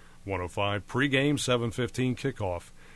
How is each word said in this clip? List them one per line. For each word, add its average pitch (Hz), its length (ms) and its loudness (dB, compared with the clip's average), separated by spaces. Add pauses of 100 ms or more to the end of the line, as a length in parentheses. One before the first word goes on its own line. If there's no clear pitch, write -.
(260)
one 95 160 0
oh 87 60 -2
five. 101 400 0
Pregame, 135 520 4
seven 120 320 2
fifteen, 127 440 0
kickoff 95 540 -4 (260)